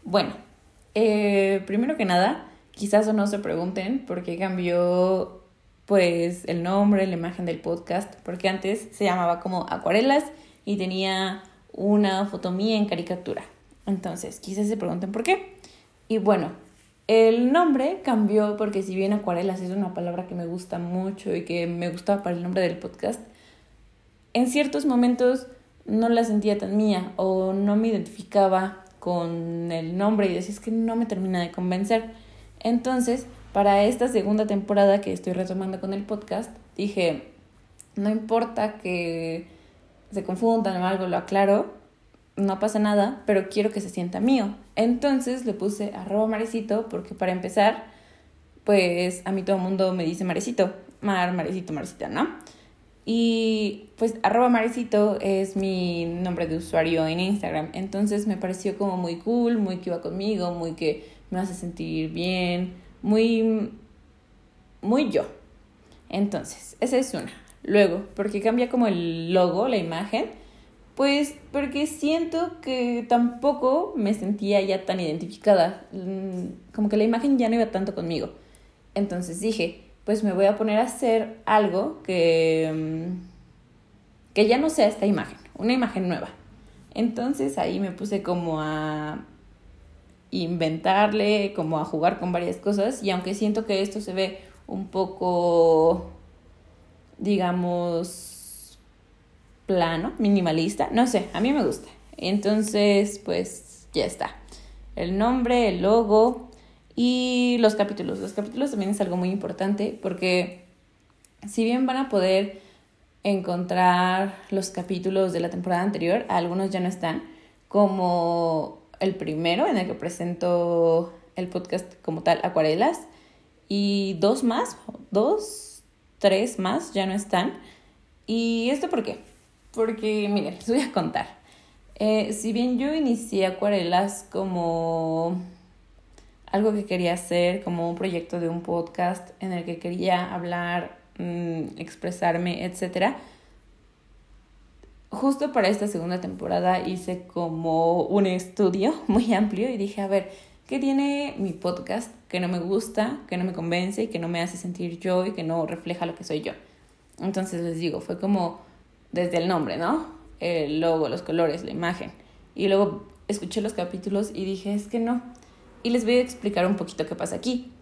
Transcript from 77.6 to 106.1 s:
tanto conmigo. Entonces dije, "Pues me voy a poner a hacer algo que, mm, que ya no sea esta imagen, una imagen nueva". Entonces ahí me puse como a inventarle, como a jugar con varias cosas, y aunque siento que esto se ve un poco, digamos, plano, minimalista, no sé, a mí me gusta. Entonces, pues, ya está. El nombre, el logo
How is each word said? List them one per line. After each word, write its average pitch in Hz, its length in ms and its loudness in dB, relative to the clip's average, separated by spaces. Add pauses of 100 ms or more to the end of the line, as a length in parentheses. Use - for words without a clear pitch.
tanto 196 280 -4
conmigo. 165 360 -4 (640)
Entonces 180 460 -4
dije, 214 420 -2 (220)
"Pues 214 200 0
me 196 80 2
voy 190 140 4
a 208 100 4
poner 214 220 2
a 247 60 4
hacer 226 600 0
algo 208 580 2
que, 165 720 4
mm, - 1600 -10
que 214 140 6
ya 240 80 6
no 311 140 2
sea 220 180 4
esta 208 180 0
imagen, 190 320 0 (200)
una 233 160 2
imagen 202 340 0
nueva". - 220 -4 (640)
Entonces 240 640 -2
ahí 180 200 -2
me 190 140 -2
puse 202 300 -4
como 170 400 -2
a 151 640 -4 (1040)
inventarle, 190 1200 2
como 156 240 -2
a 170 60 -2
jugar 170 360 0
con 180 120 -2
varias 175 240 -2
cosas, 208 460 -2
y 196 80 0
aunque 185 240 -2
siento 214 320 0
que 196 160 0
esto 202 180 -4
se 185 140 -8
ve 190 240 -2 (280)
un 190 220 -8
poco, 175 1200 4 (1080)
digamos, 175 1200 -2 (1300)
plano, 170 520 0
minimalista, 185 760 2
no 240 140 4
sé, 220 260 0
a 170 80 -4
mí 254 120 2
me 269 120 2
gusta. - 240 -4 (280)
Entonces, 202 1000 2
pues, - 760 -6
ya 113 140 0
está. - 300 -6 (580)
El 180 240 -2
nombre, 240 500 4
el 180 140 0
logo 220 640 6 (460)